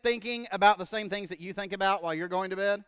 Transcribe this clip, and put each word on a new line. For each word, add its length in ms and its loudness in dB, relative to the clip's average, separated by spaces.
thinking 480 -2
about 260 6
the 80 -4
same 240 -4
things 200 -6
that 100 -10
you 140 -10
think 180 -8
about 320 2
while 100 -2
you're 140 -2
going 220 -2
to 80 -4
bed? 300 0